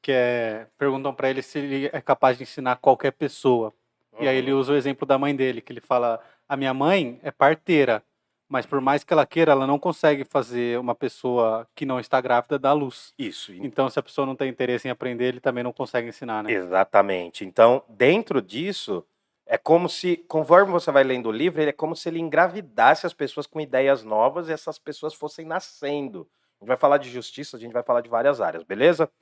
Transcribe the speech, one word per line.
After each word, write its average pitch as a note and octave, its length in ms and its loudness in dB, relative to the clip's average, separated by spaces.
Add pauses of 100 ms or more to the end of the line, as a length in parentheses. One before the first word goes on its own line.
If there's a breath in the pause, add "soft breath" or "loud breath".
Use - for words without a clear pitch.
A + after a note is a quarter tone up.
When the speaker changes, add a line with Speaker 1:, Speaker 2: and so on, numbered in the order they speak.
Speaker 1:
que C#3 100 -2
é, A#2+ 540 0 (120)
perguntam C#3 360 -2
pra C3+ 160 -2
ele C3+ 120 -4
se - 160 -10
ele C#3 340 -4
é C#3 80 -8
capaz C3 360 2
de B2+ 80 -14
ensinar B2+ 320 -4
qualquer C3+ 360 2
pessoa. A#2 600 0 (480)
E C#3+ 80 0
aí C3 80 2
Speaker 2:
Uhum. B2+ 80 0
Speaker 1:
ele C3+ 80 -2
usa C3+ 200 0
o D3 40 4
exemplo C#3 280 -2
da C3+ 140 4
mãe C#3+ 160 0
dele, C3 260 -2
que - 120 -20
ele A#2+ 80 -14
fala, A#2+ 400 0 (280 soft breath)
"A C#3+ 80 -4
minha C3+ 160 -2
mãe C#3+ 520 0
é C3+ 80 -8
parteira, C#3 680 2 (480)
mas B2+ 160 -4
por C#3 160 -4
mais C3+ 220 0
que - 100 -4
ela E3+ 140 4
queira, E3 240 2
ela C3+ 160 4
não C#3+ 100 2
consegue D3 460 0
fazer A#2+ 560 -4
uma B2 160 -4
pessoa A#2 800 -2
que D3 100 -8
não C3 140 -2
está C3 220 0
grávida B2 360 0
dar C3+ 140 0
à - 40 4
luz." C#3 440 -6
Speaker 2:
Isso. G#2 360 -10
Speaker 1:
Então, C3 360 -2
se - 80 -4
a - 60 -2
pessoa - 200 -4
não C3 120 -6
tem C3+ 120 -4
interesse B2 380 -4
em B2+ 60 -6
aprender, B2 320 -6
ele B2 160 -4
também B2 240 -4
não B2 80 -6
consegue B2 340 -6
ensinar, A2 380 -8
né? A2 80 -4
Speaker 2:
Exatamente. F#2+ 920 0
Então, A#2 440 6
dentro C3+ 520 2
disso, G#2 640 -8 (440)
é - 100 -2
como E3+ 300 2
se, F3+ 300 -4 (100)
conforme E3 420 4
você E3 220 -2
vai C#3 100 6
lendo B2 280 -2
o - 20 -4
livro, D#3 280 -2
ele D3 100 2
é - 20 -8
como D#3+ 240 -6
se - 120 -8
ele E3 120 -6
engravidasse D#3+ 840 2
as E3 80 -4
pessoas D3 340 -8
com D#3 120 -10
ideias C3+ 440 0
novas C3 440 0
e D#3+ 40 -6
essas D3+ 260 -10
pessoas D#3 340 -12
fossem D3+ 320 -14
nascendo. D3 760 -8 (400)
A G2+ 40 -20
gente A2 40 -16
vai B2 80 0
falar C#3+ 220 4
de C3 120 -6
justiça, B2 460 -14
a A2 40 -18
gente A#2 120 -16
vai A#2+ 100 -4
falar A#2+ 180 0
de A#2+ 80 -14
várias A#2+ 320 0
áreas, E2 220 -4
beleza? D3 480 2 (120)